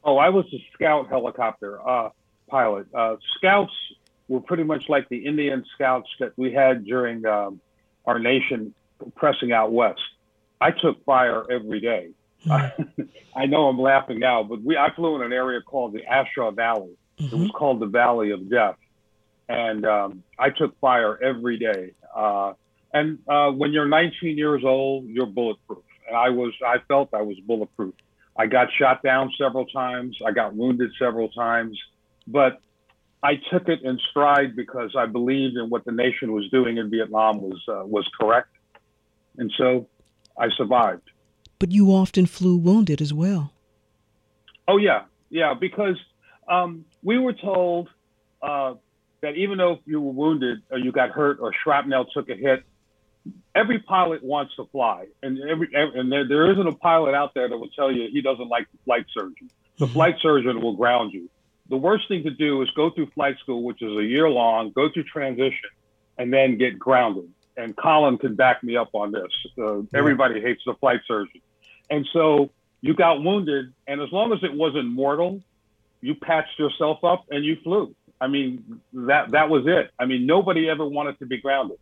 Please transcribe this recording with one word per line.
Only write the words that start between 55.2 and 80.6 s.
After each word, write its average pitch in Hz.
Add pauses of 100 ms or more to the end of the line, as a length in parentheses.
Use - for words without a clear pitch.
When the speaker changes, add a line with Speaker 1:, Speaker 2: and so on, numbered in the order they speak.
Speaker 1:
And 131 (100)
every, 160
ev-, 147
and 127
there, 139
there 156
isn't 190
a 151
pilot 160
out 143
there 123
that 120
will 113
tell 135
you 117
he 139
doesn't 123
like 120
the -
flight 120
surgeon. 98 (300)
The 147
Speaker 2:
Mm-hmm. 120
Speaker 1:
flight 160
surgeon 127
will 117
ground 117
you. 87 (400)
The 131
worst 190
thing 180
to 151
do 139
is 120
go 160
through 156
flight 143
school, 120
which 120
is 107
a 104
year 143
long, 113
go 147
through 160
transition, 131 (480)
and 123
then 131
get 117
grounded. 104 (240)
And 113
Colin 151
can 120
back 127
me 117
up 117
on 104
this. 92 (260)
Uh, 104
Speaker 2:
Yeah. 101 (120)
Speaker 1:
everybody 131
hates 123
the 123
flight 123
surgeon. 104 (500)
And 147
so 151 (320)
you 151
got 160
wounded, 151 (160)
and 143
as 143
long 220
as 185
it 147
wasn't 147
mortal, 151 (600)
you 147
patched 160
yourself 151
up 175
and 143
you 160
flew. 175 (240)
I 131
mean, 127 (120)
that, 127
that 151
was 143
it. 165
I 123
mean, 127
nobody 170